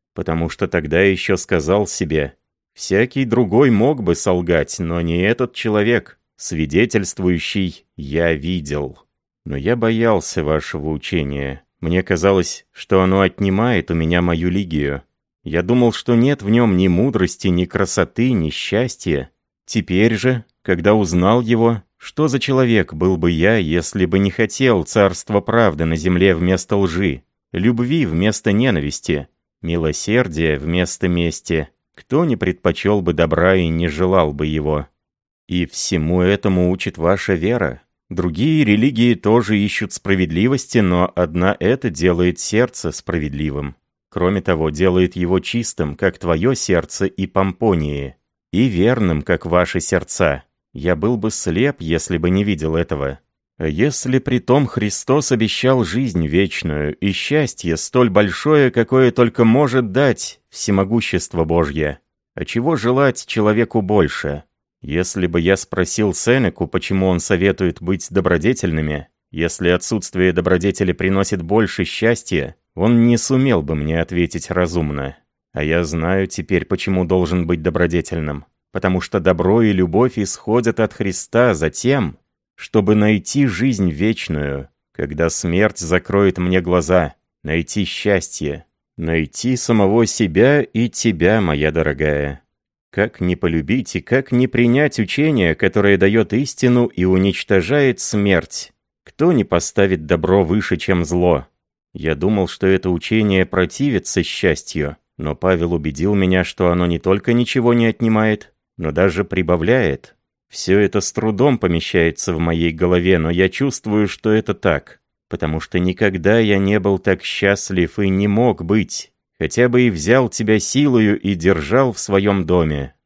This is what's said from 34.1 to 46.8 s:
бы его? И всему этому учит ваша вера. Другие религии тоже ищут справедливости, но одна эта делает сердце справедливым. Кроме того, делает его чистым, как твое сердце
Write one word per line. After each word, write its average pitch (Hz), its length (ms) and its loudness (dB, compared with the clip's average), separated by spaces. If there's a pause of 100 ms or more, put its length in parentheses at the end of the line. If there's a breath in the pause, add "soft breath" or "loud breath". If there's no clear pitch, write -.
бы 76 140 -4
его? 76 400 -2 (600)
И 87 160 -2
всему 85 560 -2
этому 92 500 2
учит 92 280 -6
ваша 92 340 0
вера. 90 480 -2 (300)
Другие 104 540 0
религии 117 500 2
тоже 107 440 2
ищут 101 340 -2
справедливости, 98 840 0
но 90 360 2
одна 87 440 0
эта 120 320 0
делает 87 480 0
сердце 107 540 -2
справедливым. 71 840 -6 (340)
Кроме 90 300 0
того, 80 300 0
делает 90 460 0
его 90 240 0
чистым, 80 560 -6
как 92 220 -10
твое 87 360 -2
сердце 92 520 -4